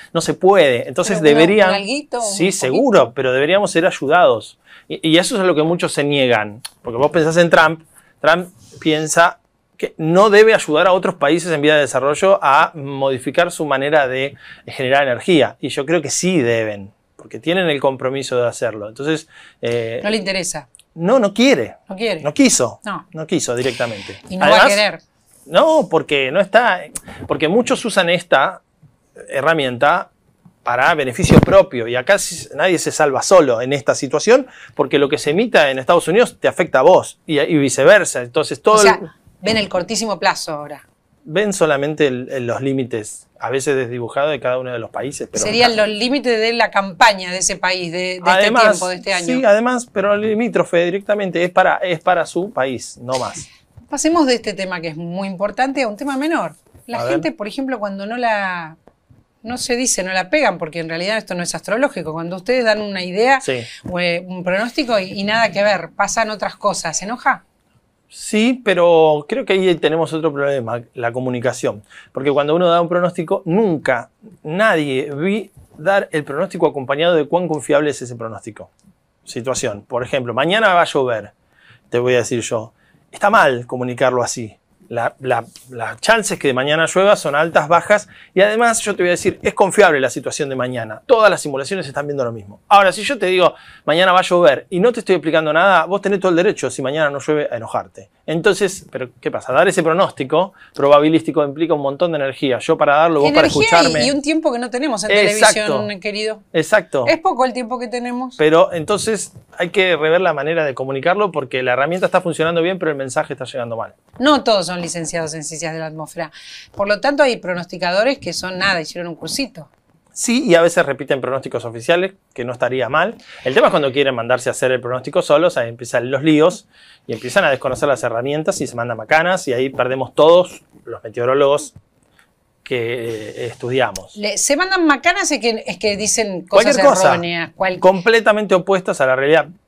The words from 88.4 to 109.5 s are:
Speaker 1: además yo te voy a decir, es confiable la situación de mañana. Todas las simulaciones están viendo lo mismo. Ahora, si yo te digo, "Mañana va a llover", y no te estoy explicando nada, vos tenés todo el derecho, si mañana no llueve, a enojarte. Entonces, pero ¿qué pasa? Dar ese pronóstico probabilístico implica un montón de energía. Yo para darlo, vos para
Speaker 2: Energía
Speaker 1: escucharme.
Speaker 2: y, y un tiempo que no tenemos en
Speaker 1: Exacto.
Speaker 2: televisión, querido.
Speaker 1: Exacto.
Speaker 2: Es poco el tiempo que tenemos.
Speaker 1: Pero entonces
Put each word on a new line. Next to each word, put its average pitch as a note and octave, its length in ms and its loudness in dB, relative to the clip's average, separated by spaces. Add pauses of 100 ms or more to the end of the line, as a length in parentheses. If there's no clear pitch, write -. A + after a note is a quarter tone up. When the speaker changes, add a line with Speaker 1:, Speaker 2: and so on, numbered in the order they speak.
Speaker 1:
además A3+ 420 2
yo G3+ 120 -4
te F#3 80 -4
voy F3 60 2
a - 40 2
decir, F3 300 -2
es G3+ 100 -2
confiable F#3 460 4
la C3 120 0
situación C3+ 380 -8
de C3 60 -8
mañana. B2 520 -8
Todas A3 220 4
las E3 120 2
simulaciones C#3+ 480 -6
están C#3+ 180 -6
viendo C#3+ 180 -4
lo A#2 60 -4
mismo. G2+ 380 -16
Ahora, G3 240 6
si G#3 100 -8
yo B3+ 160 -4
te G3+ 80 -2
digo, F3+ 280 2 (300)
"Mañana F3+ 280 4
va F#3 80 6
a - 20 4
llover", F3 480 4
y F3+ 80 -2
no A#3 140 4
te A#3 80 -6
estoy F#3+ 160 2
explicando D#3 360 0
nada, E3+ 340 4
vos G3 140 -2
tenés G3 200 -2
todo F#3+ 100 0
el E3 60 2
derecho, E3 340 0
si - 120 -8
mañana D3 280 -2
no C#3+ 80 -6
llueve, D3+ 320 -2
a B2 60 -6
enojarte. G#2 540 -10 (180)
Entonces, F3+ 600 -2
pero B2 200 -10 (100)
¿qué D3+ 100 -6
pasa? B2+ 220 -6
Dar D#3+ 160 4
ese F3 160 0
pronóstico E3 680 0 (220)
probabilístico D3+ 720 4
implica D#3 300 -4
un D3 60 -2
montón C#3+ 320 -2
de D#3 60 -4
energía. C3+ 400 -2
Yo D#3+ 180 -2
para D3 200 4
darlo, D#3 240 4
vos - 100 4
para D4+ 160 6
Speaker 2:
Energía G#4+ 160 0 (160)
Speaker 1:
escucharme. C4+ 260 4
Speaker 2:
y, B3+ 40 2
y - 40 2
un C#4+ 100 -2
tiempo D#4+ 300 0
que A#3+ 60 -4
no B3 120 -6
tenemos B3 340 -4
en G3+ 80 0
Speaker 1:
Exacto. G#3 420 4
Speaker 2:
televisión, G3+ 460 -4
querido. G#3+ 420 -6 (100)
Speaker 1:
Exacto. D#3+ 540 0
Speaker 2:
Es D#4+ 120 2
poco D4 260 0
el B3+ 80 -2
tiempo B3 260 -8
que B3 80 -8
tenemos. B3 500 -8
Speaker 1:
Pero E3 360 4
entonces F#3+ 600 -4 (260)